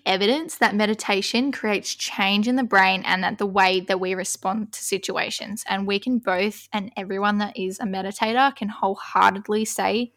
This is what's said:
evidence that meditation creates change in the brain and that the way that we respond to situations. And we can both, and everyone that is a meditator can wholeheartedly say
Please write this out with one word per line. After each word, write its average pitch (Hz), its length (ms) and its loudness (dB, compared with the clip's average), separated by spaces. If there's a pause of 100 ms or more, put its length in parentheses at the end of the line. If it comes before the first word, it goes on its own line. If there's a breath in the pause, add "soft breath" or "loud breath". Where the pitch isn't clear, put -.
evidence 214 520 2
that 214 180 2
meditation 214 760 0
creates 214 440 -2
change 202 520 0
in 254 100 2
the 269 60 2
brain 190 440 4
and 185 180 0
that 190 140 -2
the 208 80 0
way 190 340 4
that 190 200 0
we 185 140 0
respond 190 600 -4
to - 100 -10
situations. - 840 -4
And 196 200 -2
we 202 120 0
can 247 200 0
both, 202 520 -2
and 196 240 -6
everyone 202 440 0
that 208 180 -4
is 190 240 -6
a - 40 -6
meditator 220 720 0
can 208 140 -6
wholeheartedly 202 960 2
say 208 520 -2